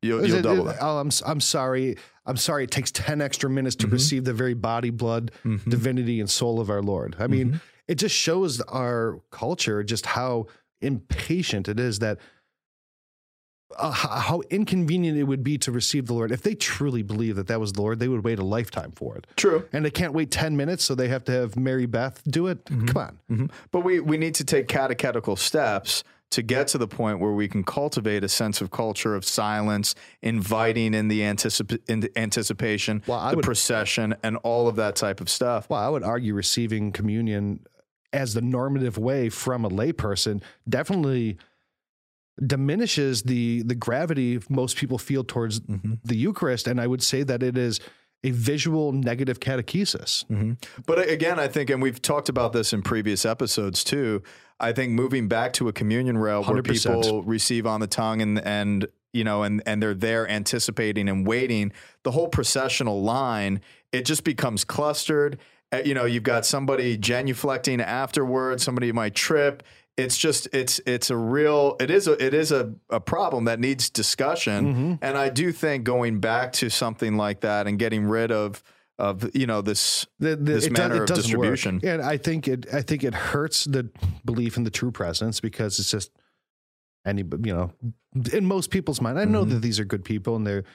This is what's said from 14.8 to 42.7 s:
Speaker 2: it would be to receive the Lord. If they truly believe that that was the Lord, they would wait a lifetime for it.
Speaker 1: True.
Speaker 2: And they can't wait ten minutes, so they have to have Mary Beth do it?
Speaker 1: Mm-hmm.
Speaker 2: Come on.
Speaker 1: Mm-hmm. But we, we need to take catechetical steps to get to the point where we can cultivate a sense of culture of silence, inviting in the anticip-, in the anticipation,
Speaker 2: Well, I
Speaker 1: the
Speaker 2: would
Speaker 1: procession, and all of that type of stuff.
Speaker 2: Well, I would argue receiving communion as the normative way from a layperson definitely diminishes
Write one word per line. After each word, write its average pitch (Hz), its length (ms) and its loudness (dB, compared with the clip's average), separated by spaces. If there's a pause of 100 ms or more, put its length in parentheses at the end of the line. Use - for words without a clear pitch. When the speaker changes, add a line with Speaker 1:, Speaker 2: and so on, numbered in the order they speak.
Speaker 2:
it 143 60 2
would 139 180 0
be 139 160 0
to 123 140 -2
receive 123 340 0
the 120 80 -2
Lord. 113 160 0
If 123 120 -4
they 214 120 0
truly 139 480 -2
believe 107 340 -2
that 95 120 -4
that 113 120 0
was 104 120 -4
the 101 100 -2
Lord, 110 160 0
they 123 100 0
would 117 160 0
wait 113 140 0
a 98 60 -2
lifetime 104 480 -4
for - 240 -10
it. - 100 -16 (100)
Speaker 1:
True. 160 360 4
Speaker 2:
And 156 120 0
they 151 60 0
can't 170 220 -2
wait 156 180 0
ten 160 260 0
minutes, 151 280 0
so 139 100 0
they 127 140 2
have 127 160 -2
to 127 80 -2
have 123 240 0
Mary 131 300 0
Beth 120 380 -2
do 160 220 0
it? 180 200 -4
Speaker 1:
Mm-hmm. 120 200 -2
Speaker 2:
Come 123 160 2
on. - 160 -12 (120)
Speaker 1:
Mm-hmm. 117 160 0 (240)
But 180 100 2
we, 180 200 4
we 151 160 2
need 160 200 0
to 151 80 -2
take 131 240 2
catechetical 120 680 0
steps 107 680 0 (260)
to 123 120 0
get 127 260 2
to 151 100 2
the 117 100 0
point 107 320 -2
where 104 120 2
we 104 140 0
can 98 160 -2
cultivate 107 600 0
a 98 40 0
sense 107 320 0
of 98 100 -6
culture 110 440 -2
of 95 100 -2
silence, 107 720 0 (260)
inviting 113 720 2
in 107 160 2
the 107 120 2
anticip-, 104 680 -2
in 110 120 0
the 110 180 -2
anticipation, 107 880 -2
Speaker 2:
Well, 120 120 -2
I 101 120 -2
Speaker 1:
the 160 60 0
Speaker 2:
would 151 80 0
Speaker 1:
procession, 110 800 0
and 110 140 -2
all 117 280 2
of 113 100 2
that 107 200 0
type 101 240 -2
of 90 80 -10
stuff. 120 420 0
Speaker 2:
Well, 139 100 0
I 107 80 0
would 143 140 0
argue 113 320 0
receiving 107 580 0
communion 104 680 -2 (520)
as 131 220 -2
the 117 80 0
normative 127 560 -2
way 123 300 0
from 120 360 -2
a 104 60 0
layperson 104 720 -2 (260)
definitely 127 680 0 (1080)
diminishes 139 800 0